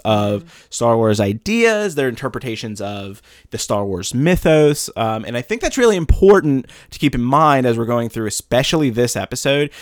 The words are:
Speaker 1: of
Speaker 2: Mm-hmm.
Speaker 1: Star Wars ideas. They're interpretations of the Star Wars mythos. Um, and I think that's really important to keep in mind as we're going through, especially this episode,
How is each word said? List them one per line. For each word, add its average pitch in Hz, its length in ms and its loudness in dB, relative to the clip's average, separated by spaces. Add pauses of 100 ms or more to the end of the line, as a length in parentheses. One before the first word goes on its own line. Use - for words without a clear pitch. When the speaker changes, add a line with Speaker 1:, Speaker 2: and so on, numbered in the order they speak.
Speaker 1:
of 104 380 0
Speaker 2:
Mm-hmm. - 40 -20 (220)
Speaker 1:
Star 117 260 0
Wars 110 240 2
ideas. 208 760 0
They're 135 120 0
interpretations 117 720 -8
of 101 400 -10 (300)
the - 80 -8
Star 104 260 -2
Wars 95 300 -6
mythos. 151 840 2
Um, 110 300 -4
and 117 100 -8
I 123 60 -6
think 233 180 -6
that's - 160 -6
really 233 200 4
important 160 680 4 (260)
to - 60 -16
keep 139 160 0
in 123 80 -2
mind 135 440 4
as 117 100 2
we're 117 80 -2
going 117 240 -2
through, 113 180 -6
especially 135 600 0
this 120 280 0
episode, 139 540 -2 (120)